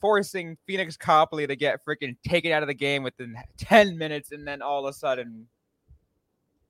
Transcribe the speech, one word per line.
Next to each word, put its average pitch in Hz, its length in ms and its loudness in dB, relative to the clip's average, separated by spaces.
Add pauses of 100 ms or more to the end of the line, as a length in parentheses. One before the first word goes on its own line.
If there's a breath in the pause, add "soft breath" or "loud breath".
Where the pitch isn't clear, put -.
forcing 190 560 0 (100)
Phoenix 190 300 -4
Copley 156 500 4
to 139 80 -2
get 131 300 -2
freaking 143 320 -6 (100)
taken 170 240 2
out 151 120 2
of 143 40 -4
the 143 60 -2
game 139 280 -2
within 127 320 -10 (240)
ten 196 400 6
minutes, 151 360 -6
and 147 120 -14
then 143 160 -8
all 139 240 -2
of 139 40 -2
a 139 40 -10
sudden, 120 540 -6 (1200)